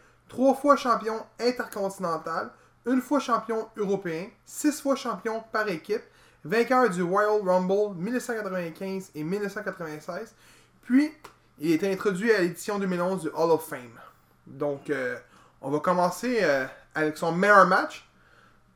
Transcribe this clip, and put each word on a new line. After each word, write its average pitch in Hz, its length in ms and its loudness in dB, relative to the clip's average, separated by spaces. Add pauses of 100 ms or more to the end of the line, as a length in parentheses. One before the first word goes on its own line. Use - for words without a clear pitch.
(280)
trois 262 260 2
fois 285 220 4
champion 220 500 -4 (140)
intercontinental, 190 1120 -4 (340)
une 254 160 2
fois 294 160 2
champion 220 580 -2
européen, 190 520 -4 (160)
six - 360 -2
fois 269 140 0
champion 220 560 -6
par 214 160 -2
équipe, 202 380 -4 (400)
vainqueur 233 460 2
du 180 140 -2
Royal 208 420 2
Rumble 190 480 2
mille 190 200 -4
neuf 240 100 -2
cent 240 100 -6
quatre-vingt-quinze 190 800 -8
et 151 80 -8
mille 190 200 -4
neuf 196 100 -6
cent 208 100 -8
quatre-vingt-seize. 175 720 -10 (480)
Puis, 294 320 4 (460)
il 160 100 -2
était 170 220 2
introduit 196 400 0
à 202 80 4
l'édition 180 400 -2
deux 196 60 -2
mille 175 140 -2
onze 180 220 -2
du 156 60 -4
Hall 165 240 2
of 160 120 2
Fame. 123 360 -14 (480)
Donc, 139 420 -6
euh, 127 260 -2 (440)
on 139 100 -8
va 147 80 0
commencer, 180 640 0
euh, 139 240 2 (300)
avec 151 200 0
son 165 140 -2
meilleur 190 380 8
match. 269 420 0 (640)